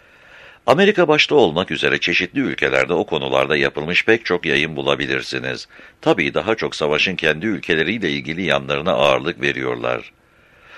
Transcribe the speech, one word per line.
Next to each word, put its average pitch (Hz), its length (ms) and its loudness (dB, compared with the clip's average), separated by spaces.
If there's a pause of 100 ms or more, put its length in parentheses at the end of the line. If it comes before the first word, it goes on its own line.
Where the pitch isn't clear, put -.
(680)
Amerika 180 380 4
başta 151 280 4
olmak 95 360 4
üzere 71 260 0
çeşitli 90 420 -2
ülkelerde 69 540 0
o - 120 0
konularda 69 520 0
yapılmış 76 480 -2
pek 110 200 2
çok 90 200 -2
yayın 76 300 0
bulabilirsiniz. 67 920 -4 (340)
Tabii 82 320 0
daha 82 220 0
çok 76 200 -4
savaşın 87 400 0
kendi 78 300 0
ülkeleriyle 87 640 -2
ilgili 73 320 -6
yanlarına 71 480 -2
ağırlık 67 500 0
veriyorlar. 62 680 -4 (680)